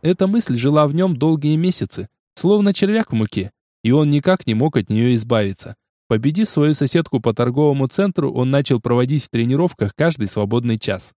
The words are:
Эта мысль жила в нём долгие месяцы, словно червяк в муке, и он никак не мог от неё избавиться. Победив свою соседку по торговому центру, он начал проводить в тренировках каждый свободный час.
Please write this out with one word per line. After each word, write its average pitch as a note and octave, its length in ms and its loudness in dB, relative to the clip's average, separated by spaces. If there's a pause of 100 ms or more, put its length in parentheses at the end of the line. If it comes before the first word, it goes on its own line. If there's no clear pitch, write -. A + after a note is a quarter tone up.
Эта F#3 260 0
мысль G3+ 300 0
жила D3 300 2
в C#3+ 80 -2
нём F3+ 200 0
долгие D3+ 400 0
месяцы, D#3+ 540 -4 (240)
словно G3+ 400 2
червяк G#3+ 380 0
в - 40 -2
муке, G#2+ 360 -2 (320)
и A2+ 80 2
он D3 180 4
никак D3 380 0
не A2 80 0
мог C#3+ 200 0
от G#2+ 140 0
неё A#2 260 2
избавиться. G#2+ 600 -4 (340)
Победив D3 400 0
свою D3+ 240 2
соседку C#3+ 460 -2
по A2+ 160 -2
торговому C#3 500 0
центру, F3+ 480 -2
он B2+ 160 -2
начал C3+ 320 0
проводить B2+ 420 0
в - 60 -18
тренировках B2 680 -2
каждый D3 300 0
свободный A2 540 -2
час. - 380 -8